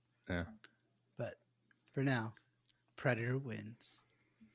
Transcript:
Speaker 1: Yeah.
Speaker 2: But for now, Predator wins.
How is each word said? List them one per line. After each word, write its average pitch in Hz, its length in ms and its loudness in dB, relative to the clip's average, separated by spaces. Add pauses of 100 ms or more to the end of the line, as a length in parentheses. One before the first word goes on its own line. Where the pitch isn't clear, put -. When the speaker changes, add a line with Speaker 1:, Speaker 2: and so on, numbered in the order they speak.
(300)
Speaker 1:
Yeah. 87 140 2 (720)
Speaker 2:
But 117 160 -4 (580)
for 135 120 0
now, 117 300 2 (640)
Predator 123 420 2
wins. 110 640 -6 (520)